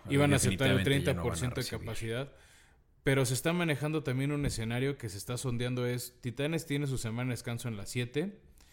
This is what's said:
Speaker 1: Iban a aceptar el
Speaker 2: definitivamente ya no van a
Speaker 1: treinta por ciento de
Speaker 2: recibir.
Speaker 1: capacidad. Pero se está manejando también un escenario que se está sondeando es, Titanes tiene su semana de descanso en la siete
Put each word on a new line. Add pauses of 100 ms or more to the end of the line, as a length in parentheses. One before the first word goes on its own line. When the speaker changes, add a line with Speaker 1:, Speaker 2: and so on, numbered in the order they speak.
Speaker 1:
Iban
a
aceptar
el
Speaker 2:
definitivamente
ya
no
van
a
Speaker 1:
treinta
por
ciento
de
Speaker 2:
recibir.
Speaker 1:
capacidad. (720)
Pero
se
está
manejando
también
un
escenario
que
se
está
sondeando
es,
Titanes
tiene
su
semana
de
descanso
en
la
siete (340)